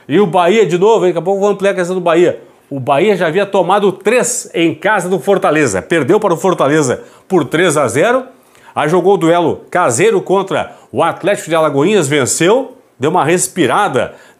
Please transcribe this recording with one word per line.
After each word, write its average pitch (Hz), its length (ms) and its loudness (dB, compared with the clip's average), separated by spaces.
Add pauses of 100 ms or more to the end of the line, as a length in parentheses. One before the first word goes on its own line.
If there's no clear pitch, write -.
E 151 140 0
o 208 60 4
Bahia 180 380 2
de 175 140 0
novo, 196 260 2
hein? 180 80 2
Daqui 165 60 -4
a 160 40 -4
pouco 196 160 -2
eu 190 40 -2
vou 208 80 2
ampliar 196 220 0
a - 20 -6
questão 185 220 -4
do 185 40 -2
Bahia. 170 400 2 (300)
O 139 80 -8
Bahia 147 380 0
já 175 100 -2
havia 170 180 0
tomado 196 460 0
três - 640 -2
em 165 180 0
casa 185 360 -2
do 185 100 -2
Fortaleza, 151 640 0
perdeu 170 380 0
para 202 120 0
o 165 40 0
Fortaleza 156 680 0 (240)
por 175 180 0
três 160 320 0
a 143 120 0
zero, 214 360 0 (480)
aí 143 160 -2
jogou 180 260 2
o 190 40 0
duelo 160 500 0
caseiro 175 540 0
contra 185 540 -4 (160)
o 120 100 -2
Atlético 165 460 -2
de 160 80 -2
Alagoinhas, 156 500 0
venceu, 160 720 0 (200)
deu 139 140 -2
uma 170 140 0
respirada 156 880 0 (260)